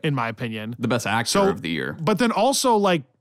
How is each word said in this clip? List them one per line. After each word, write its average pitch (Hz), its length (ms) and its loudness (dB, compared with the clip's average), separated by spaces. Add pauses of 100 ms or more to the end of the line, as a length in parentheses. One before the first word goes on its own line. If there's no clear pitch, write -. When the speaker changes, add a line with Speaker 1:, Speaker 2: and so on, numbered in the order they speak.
Speaker 1:
in 151 100 0
my 117 140 -2
opinion. 110 500 -8
Speaker 2:
The 117 100 -2
best 113 180 0
actor 110 240 0
Speaker 1:
So, 196 180 4
Speaker 2:
of 160 140 -2
the 80 80 -4
year. 69 300 -4
Speaker 1:
but 185 180 0
then 240 140 4
also, 240 440 2
like, 185 260 2 (180)